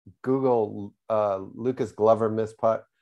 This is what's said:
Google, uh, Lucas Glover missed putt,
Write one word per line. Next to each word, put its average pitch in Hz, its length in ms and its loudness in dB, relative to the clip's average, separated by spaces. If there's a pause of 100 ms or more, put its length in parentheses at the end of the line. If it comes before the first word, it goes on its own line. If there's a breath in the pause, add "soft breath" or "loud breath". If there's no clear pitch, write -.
(220)
Google, 113 720 0 (140)
uh, 104 300 0 (160)
Lucas 117 380 -4
Glover 110 360 2
missed 110 300 -4
putt, 113 260 0 (160)